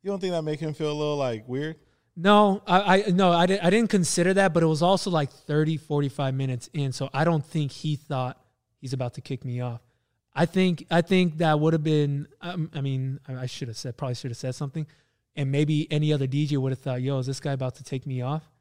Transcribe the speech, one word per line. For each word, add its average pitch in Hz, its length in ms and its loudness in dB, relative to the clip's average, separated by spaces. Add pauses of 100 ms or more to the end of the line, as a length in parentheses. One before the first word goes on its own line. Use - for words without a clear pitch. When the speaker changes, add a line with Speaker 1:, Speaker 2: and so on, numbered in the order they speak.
Speaker 1:
You 190 100 -8
don't 196 80 -4
think 185 120 -2
that 165 120 -2
make 151 160 -4
him 156 140 -4
feel 151 180 -4
a 147 60 -4
little, 147 200 -2
like, 123 300 -4
weird? 147 280 -6 (400)
Speaker 2:
No, 202 500 4
I, 196 420 4
I, 190 40 2
no, 180 220 6
I 170 120 4
di-, 190 140 2
I 175 100 2
didn't 220 200 4
consider 180 460 2
that, 190 180 4
but 165 100 4
it 160 40 4
was 156 140 2
also, 185 300 2
like, 151 200 0
thirty, 156 440 0
forty-five 143 580 -2
minutes 131 400 -4
in, 135 200 -4
so 135 200 -6
I 147 120 0
don't 165 200 2
think 147 260 -4
he 151 260 -4
thought 131 440 -6 (380)
he's 131 140 -8
about 123 220 -6
to 127 60 -12
kick - 220 -10
me 123 160 -6
off. 120 220 -8 (520)
I 160 120 2
think, 185 440 0
I 170 120 2
think 180 380 2
that 156 200 4
would 156 140 4
have 156 100 0
been, 147 440 0 (140)
um, 175 320 -6
I 143 80 -6
mean, 131 460 -4
I, 131 140 -10
I 131 60 -6
should - 200 -8
have 113 100 -12
said, 123 200 -10
probably 127 180 -4
should 123 160 -8
have 117 60 -10
said 127 180 -6
something, 151 320 -8 (480)
and 135 160 -2
maybe 151 400 0
any 151 220 2
other 139 140 0
D 143 180 0
J 147 120 -2
would 131 140 0
have 127 80 -6
thought, 127 220 -6
"Yo, 135 180 -2
is 123 80 -4
this 135 140 -6
guy 143 100 -4
about 131 240 -4
to 135 80 -20
take 131 240 -8
me 127 140 -6
off?" 147 280 -6 (120)